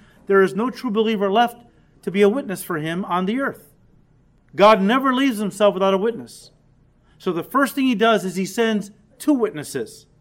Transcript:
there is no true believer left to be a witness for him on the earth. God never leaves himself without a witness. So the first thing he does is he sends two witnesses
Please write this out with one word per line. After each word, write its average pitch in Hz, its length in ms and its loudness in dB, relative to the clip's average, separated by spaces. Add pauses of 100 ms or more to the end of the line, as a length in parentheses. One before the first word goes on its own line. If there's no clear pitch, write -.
(280)
there 196 140 4
is 175 140 2
no 226 140 -2
true 247 220 -8
believer 208 400 0
left 233 260 0 (440)
to 196 100 -6
be 202 100 0
a 202 80 6
witness 202 340 -6
for 170 140 -8
him 165 280 -6
on 180 200 -2
the 226 140 -2
earth. - 340 -8 (840)
God 202 260 6
never 254 320 2
leaves 254 240 0
himself 208 360 0
without 196 200 0
a 190 40 0
witness. 196 540 -6 (640)
So - 140 -6
the 160 120 -4
first 262 320 0
thing 269 100 0
he 247 100 2
does 208 300 2
is 180 100 -6
he 190 100 -2
sends 220 460 -2 (260)
two 302 160 0
witnesses 147 720 -6 (140)